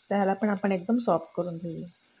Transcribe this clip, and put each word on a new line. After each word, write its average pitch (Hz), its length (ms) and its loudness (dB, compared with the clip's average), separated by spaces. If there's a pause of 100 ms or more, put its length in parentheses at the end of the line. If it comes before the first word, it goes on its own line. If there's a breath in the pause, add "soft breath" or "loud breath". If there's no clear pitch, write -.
त्याला 196 240 2
पण 214 160 0
आपण 202 240 0
एकदम 190 260 0
soft 190 380 0
करून 175 200 -4
घेऊया. 165 300 -8 (340)